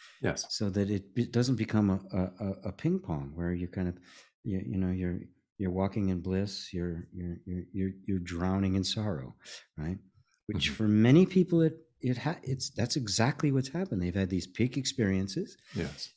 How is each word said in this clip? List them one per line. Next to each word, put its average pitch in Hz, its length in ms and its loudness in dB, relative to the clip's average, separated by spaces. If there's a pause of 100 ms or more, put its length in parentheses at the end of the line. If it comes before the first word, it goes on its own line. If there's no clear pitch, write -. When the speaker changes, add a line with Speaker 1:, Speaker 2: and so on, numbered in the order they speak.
(220)
Speaker 1:
Yes. 92 280 -2
Speaker 2:
So 104 200 -2
that 98 200 0
it 101 240 -4
be-, 117 120 0
doesn't 123 300 2
become 104 340 2
a, 95 100 2 (160)
a, 92 300 -2
a, 95 60 -2 (160)
a 90 40 -4
ping 180 280 0
pong 71 340 -6
where 85 180 -2
you 90 160 -4
kind 90 200 -4
of, 90 80 -6 (480)
you, 95 200 -2
you 101 140 -4
know, 92 140 2
you're, 92 260 -2 (400)
you're 95 140 0
walking 98 380 0
in 90 100 0
bliss, 95 520 -4
you're, 87 400 -4
you're, 87 340 -8
you're, 90 260 -6
you're, 95 180 -2 (160)
you're 98 140 0
drowning 92 560 0
in 92 80 2
sorrow, 87 500 -4 (420)
right? 82 220 -4 (480)
Which - 200 -2
Speaker 1:
Mm-hmm. - 80 -2
Speaker 2:
for 110 140 2
many 120 380 10
people, 170 360 4
it, 160 140 2 (240)
it 127 180 0
ha-, 151 260 -4
it's, - 260 -6
that's 110 260 -2
exactly 123 560 2
what's 135 180 0
happened. 170 320 -2
They've 87 120 -2
had 95 160 0
these 92 160 -2
peak 123 300 0
experiences 101 800 0 (180)
Speaker 1:
Yes. 73 420 -6